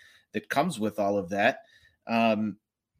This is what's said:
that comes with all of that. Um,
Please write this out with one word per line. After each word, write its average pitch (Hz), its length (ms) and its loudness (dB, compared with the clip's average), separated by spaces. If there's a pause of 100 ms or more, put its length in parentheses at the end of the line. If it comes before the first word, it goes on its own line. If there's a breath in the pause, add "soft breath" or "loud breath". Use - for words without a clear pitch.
(340 soft breath)
that 107 140 -6
comes 160 320 -2
with 107 200 -2
all 101 180 2
of 87 120 -4
that. 196 300 2 (480 soft breath)
Um, 110 500 0 (420)